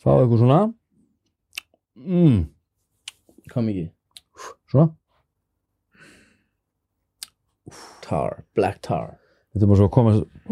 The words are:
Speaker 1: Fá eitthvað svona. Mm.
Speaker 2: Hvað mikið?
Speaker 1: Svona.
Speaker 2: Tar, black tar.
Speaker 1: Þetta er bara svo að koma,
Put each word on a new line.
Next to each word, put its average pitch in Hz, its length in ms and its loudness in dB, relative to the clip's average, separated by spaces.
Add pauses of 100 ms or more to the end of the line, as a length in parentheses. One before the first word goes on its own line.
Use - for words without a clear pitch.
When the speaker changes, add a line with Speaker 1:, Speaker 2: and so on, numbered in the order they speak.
Speaker 1:
Fá 135 160 2
eitthvað 117 180 2
svona. 160 360 2 (1200)
Mm. 143 500 0 (1000)
Speaker 2:
Hvað 117 160 -6
mikið? 95 240 -8 (840)
Speaker 1:
Svona. 160 220 2 (3000)
Speaker 2:
Tar, - 420 -8 (120)
black 98 280 -4
tar. 69 340 -8 (380)
Speaker 1:
Þetta 101 100 -2
er 101 60 2
bara 98 100 4
svo 101 80 4
að - 60 -4
koma, 113 180 2 (400)